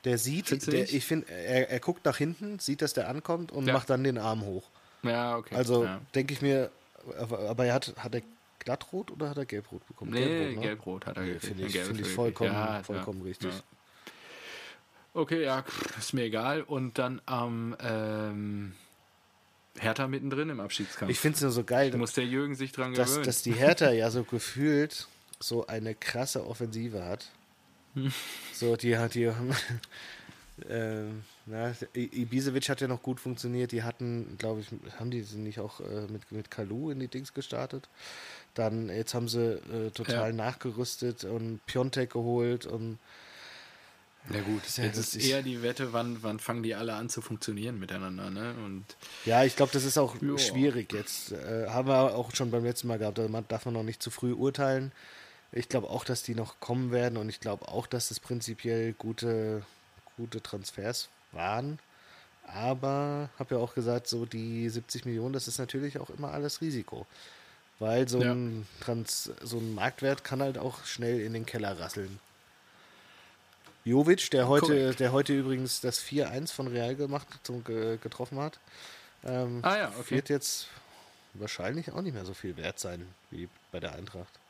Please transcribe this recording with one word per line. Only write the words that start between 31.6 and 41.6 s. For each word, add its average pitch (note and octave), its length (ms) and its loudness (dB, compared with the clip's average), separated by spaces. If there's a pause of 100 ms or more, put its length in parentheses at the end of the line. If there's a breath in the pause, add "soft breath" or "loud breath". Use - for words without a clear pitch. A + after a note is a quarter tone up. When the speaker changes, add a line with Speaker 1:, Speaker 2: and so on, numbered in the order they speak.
Speaker 1:
I-, B2 260 -2
Ibisevic C3 480 0
hat C#3 120 0
ja C3+ 60 0
noch B2 160 0
gut B2+ 160 -2
funktioniert. B2 520 -2
Die A#2 120 0
hatten, A#2 560 -4
glaub A2 200 -2
ich, G#2+ 80 -10 (320)
haben A#2 120 -4
die A#2+ 100 -2
nicht G#2+ 380 -8
auch, G2+ 200 -8
äh, G#2 320 -6
mit, - 200 -10
mit G#2+ 200 -8
Kalu A#2 400 -4
in C3+ 80 -4
die C3 80 -4
Dings C3 260 -8
gestartet? C3 540 -6 (680 loud breath)
Dann, A2+ 340 2
jetzt A2 240 -2
haben A#2+ 140 0
sie, A#2 320 2 (120)
äh, A2 200 -2
total A#2 400 0
Speaker 2:
Ja. A2+ 40 -2
Speaker 1:
nachgerüstet A#2+ 880 -2
und A2+ 440 -4